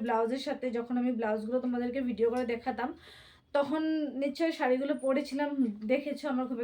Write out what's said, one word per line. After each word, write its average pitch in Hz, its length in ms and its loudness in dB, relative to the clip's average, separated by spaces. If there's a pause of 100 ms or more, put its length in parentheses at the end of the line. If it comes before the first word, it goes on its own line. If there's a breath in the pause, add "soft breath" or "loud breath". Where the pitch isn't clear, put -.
ব্লাউজের 233 440 2
সাথে 269 180 -4 (120)
যখন 240 240 -2
আমি 247 100 2
ব্লাউজগুলো 220 540 0
তোমাদেরকে 247 340 0 (100)
ভিডিও 226 240 2
করে 254 200 0
দেখাতাম, 240 360 -2 (640 loud breath)
তখন 285 280 2 (420)
নিশ্চয় 320 280 0
শাড়িগুলো 277 420 2 (120)
পরেছিলাম, 277 440 0 (440)
দেখেছো, 285 400 0
আমার 254 160 0
খুব 247 140 -4